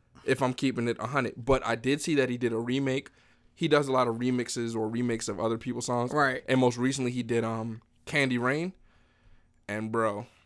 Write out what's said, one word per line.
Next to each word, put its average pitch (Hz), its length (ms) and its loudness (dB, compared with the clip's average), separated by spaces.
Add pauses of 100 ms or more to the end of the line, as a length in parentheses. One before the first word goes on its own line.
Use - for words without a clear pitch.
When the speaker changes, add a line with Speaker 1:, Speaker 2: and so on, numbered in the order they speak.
(260)
Speaker 1:
if 127 180 2
I'm 127 100 0
keeping 120 340 -2
it 117 120 0
a - 80 -6
hundred. 127 300 -2
But 127 280 2
I 117 100 0
did 127 260 0
see 170 140 -2
that 131 140 4
he 123 80 -4
did 120 160 0
a 110 60 -2
remake. 131 500 -2 (460)
He 165 120 -2
does 147 200 4
a 131 60 -2
lot 127 140 4
of 117 100 0
remixes 120 580 -2
or 110 140 0
remakes 117 400 -2
of 101 100 -4
other 113 180 0
people's 120 280 -6
songs. 123 260 0
Speaker 2:
Right. 135 360 0
Speaker 1:
And 131 120 4
most 123 180 4
recently, 127 340 0
he 123 120 -4
did, 117 220 0
um, 113 360 -6 (240)
Candy 135 320 0
Rain. 147 360 0 (920)
And, 110 240 -4
bro. 110 340 0 (200)